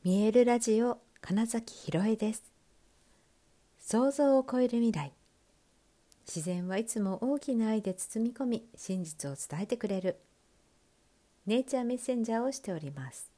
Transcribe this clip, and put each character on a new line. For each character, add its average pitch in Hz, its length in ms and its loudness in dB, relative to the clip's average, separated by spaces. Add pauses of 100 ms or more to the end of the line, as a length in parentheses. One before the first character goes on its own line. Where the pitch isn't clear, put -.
見 185 200 4
え 220 80 4
る 247 120 8
ラ 240 140 4
ジ 226 240 2
オ、 240 160 0 (240)
金 214 240 0
崎 226 300 -6
ひ - 160 -8
ろ 208 120 2
え 220 120 2
で 220 180 -2
す。 - 180 -12 (1300)
想 247 320 2
像 277 300 6
を 262 40 2
超 254 160 -2
え 254 80 6
る 233 120 2
未 233 120 4
来。 143 220 -4 (1120)
自 - 160 -6
然 180 260 -2
は 190 120 -2
い 226 60 -2
つ 226 140 -4
も 190 220 0
大 277 160 0
き 277 180 -2
な 226 120 2
愛 220 160 0
で 185 100 -2
包 220 360 -2
み 247 40 -6
込 269 120 -6
み、 226 300 -2
真 185 280 -4
実 151 260 -8
を 139 60 -6
伝 165 300 -6
え - 20 -18
て 240 100 -2
く 220 100 -4
れ 190 140 -2
る。 185 160 -2 (1300)
ネ 220 140 2
イ 254 40 0
チ 262 140 -2
ャ 247 40 0
ー - 20 -2
メ 240 100 -2
ッ 254 60 -2
セ 247 160 -2
ン 226 80 0
ジ 226 80 -2
ャ 226 60 2
ー 233 40 0
を 262 100 0
し 262 60 -8
て 190 160 -6
お 160 60 -4
り 147 100 -8
ま 135 220 -10
す。 - 260 -14